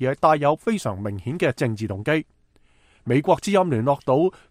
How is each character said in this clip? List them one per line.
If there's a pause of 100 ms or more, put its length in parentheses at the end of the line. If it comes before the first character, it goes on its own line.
而
係
帶
有
非
常
明
顯
嘅
政
治
動
機。 (800)
美
國
之
音
聯
絡
到 (140)